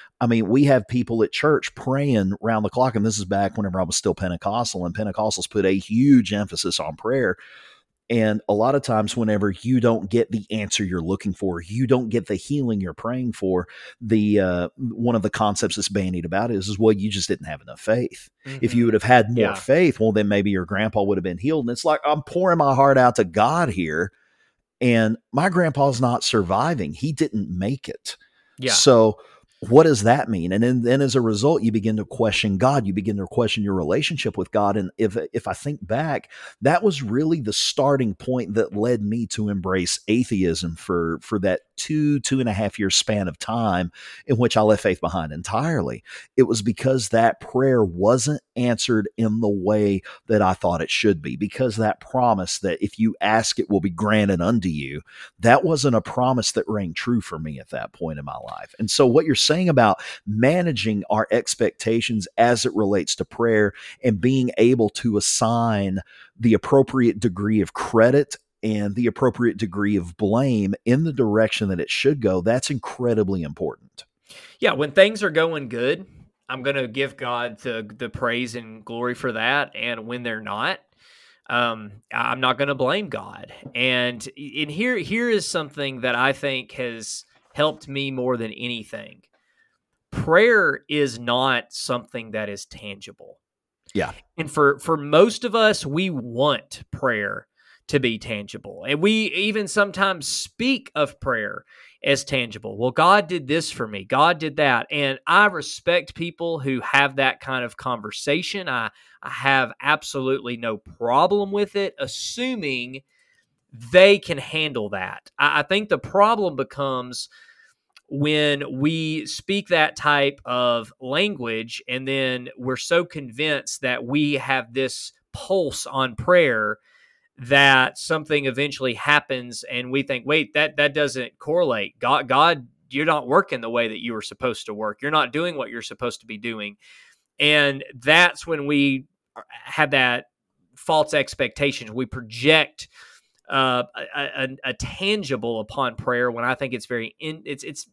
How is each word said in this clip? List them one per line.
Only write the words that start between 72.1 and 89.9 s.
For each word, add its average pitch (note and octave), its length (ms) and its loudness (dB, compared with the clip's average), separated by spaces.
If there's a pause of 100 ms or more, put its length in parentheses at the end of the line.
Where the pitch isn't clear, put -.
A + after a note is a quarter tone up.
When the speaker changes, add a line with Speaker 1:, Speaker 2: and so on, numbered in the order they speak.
Speaker 1:
go, F#2 200 2
that's A#2 280 0
incredibly G#2+ 720 -2
important. - 640 -10 (540)
Speaker 2:
Yeah, A#3+ 140 2
when C#3 180 -2
things G3+ 320 6
are F#3+ 60 0
going D#3 400 0
good, C3+ 360 -2 (420)
I'm B2+ 160 -8
gonna C#3 240 -2
give C3+ 300 -4
God A#2+ 420 -6
the, A2+ 380 -8
the A#2+ 120 -10
praise A#2+ 460 -4
and A2 300 -14
glory A#2+ 300 -6
for B2 160 -6
that. B2 440 -2
And A2+ 300 -8
when A#2+ 180 -10
they're A2 180 -6
not, G#2+ 380 -6 (680)
um, A2+ 420 -4 (220)
I, A#2+ 180 -2
I'm B2+ 80 -6
not B2+ 180 0
gonna C#3+ 180 -2
blame D3 340 -2
God. - 420 -14 (220)
And, B2 520 -2 (120)
and D3 320 -8
here, A3 280 -2
here G#3+ 320 -2
is G#3 180 0
something C#3 540 -6
that B2 140 0
I C3 180 2
think C3+ 400 -6
has A#2 520 -10 (280)
helped D3+ 340 -2
me C#3 240 -6
more B2+ 260 -2
than A2+ 160 -8
anything. A#2 720 -12 (880)